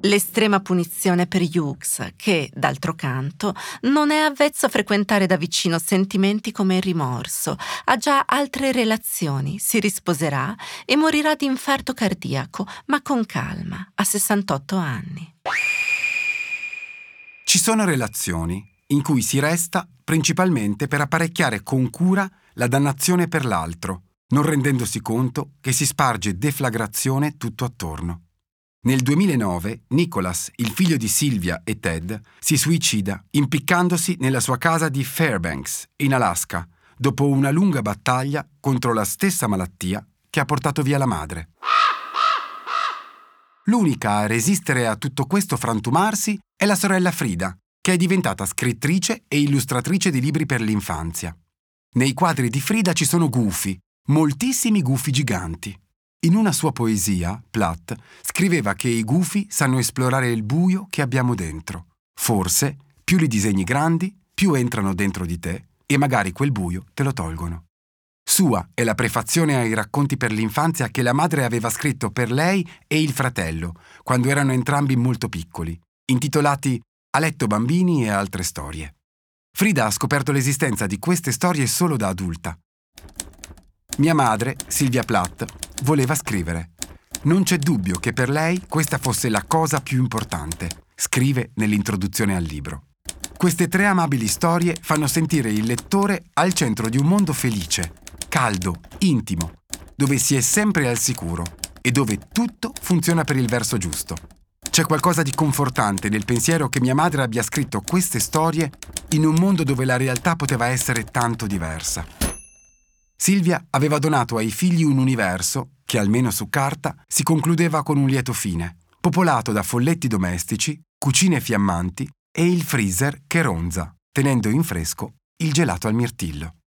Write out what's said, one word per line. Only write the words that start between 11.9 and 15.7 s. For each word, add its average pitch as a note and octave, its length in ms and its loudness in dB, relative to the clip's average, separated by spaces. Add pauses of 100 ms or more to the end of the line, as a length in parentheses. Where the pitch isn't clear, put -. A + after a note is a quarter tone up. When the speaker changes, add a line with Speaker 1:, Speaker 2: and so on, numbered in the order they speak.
Speaker 1:
cardiaco, F#3 760 -2 (160)
ma C#4+ 180 0
con A#3+ 240 0
calma, - 580 -6 (120)
a G3+ 80 0
sessantotto F#3+ 720 0
anni. D3+ 640 -6 (2000)